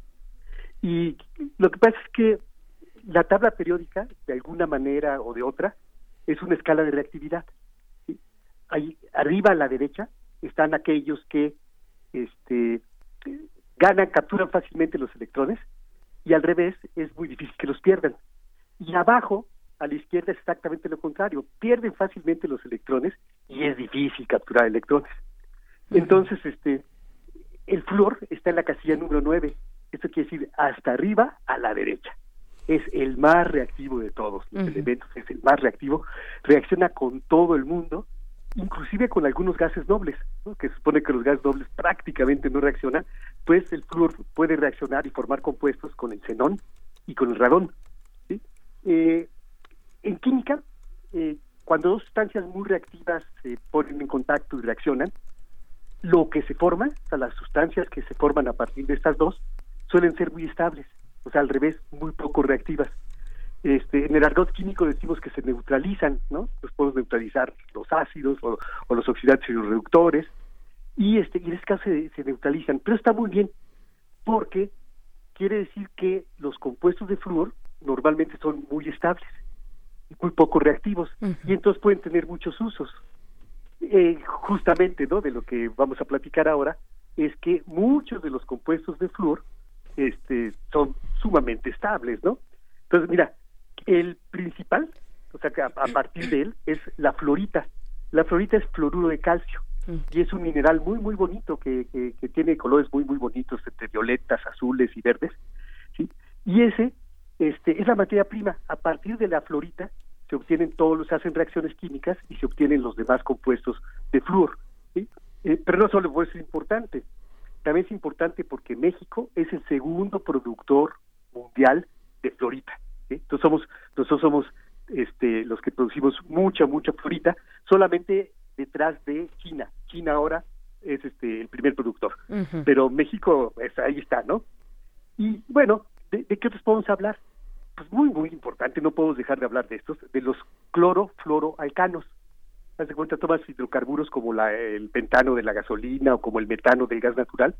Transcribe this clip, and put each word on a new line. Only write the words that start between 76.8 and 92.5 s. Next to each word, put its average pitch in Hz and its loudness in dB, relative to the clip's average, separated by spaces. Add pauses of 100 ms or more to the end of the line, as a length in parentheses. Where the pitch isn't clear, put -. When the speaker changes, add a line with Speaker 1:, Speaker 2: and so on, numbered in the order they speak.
Speaker 1:
de 190 -2
flúor 180 -2 (280)
normalmente 151 0
son 151 -4
muy 151 -4
estables, - -2 (800)
y - -18
muy 175 0
poco 160 4
reactivos, 165 2 (100)
Speaker 2:
Ujú. 196 -2 (120)
Speaker 1:
y 190 2
entonces 196 2
pueden 202 4
tener 165 -2
muchos 175 -8
usos. 208 -6 (920)
Eh, 190 6
justamente, 180 2
¿no? 175 2
De 143 -2
lo 120 -6
que 117 -2
vamos 135 2
a 143 -4
platicar 156 0
ahora, 147 0 (400)
es 151 0
que 170 0
muchos 233 2
de 156 -6
los 131 -6
compuestos 160 -4
de 180 -2
flúor, 151 -2 (540)
este, 123 -2 (180)
son 135 2 (240)
sumamente 131 0
estables, - -4
¿no? 247 0 (460)